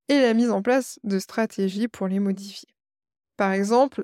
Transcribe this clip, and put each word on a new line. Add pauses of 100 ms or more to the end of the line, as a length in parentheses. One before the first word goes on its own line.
et
la
mise
en
place
de
stratégies
pour
les
modifier. (680)
Par
exemple,